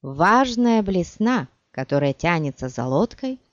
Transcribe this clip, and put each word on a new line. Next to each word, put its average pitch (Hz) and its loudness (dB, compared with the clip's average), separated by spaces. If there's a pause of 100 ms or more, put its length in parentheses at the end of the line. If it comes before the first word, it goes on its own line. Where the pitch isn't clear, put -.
Важная 226 2
блесна, 196 -2 (240)
которая 139 0
тянется 151 -4
за 123 -6
лодкой 240 -2 (140)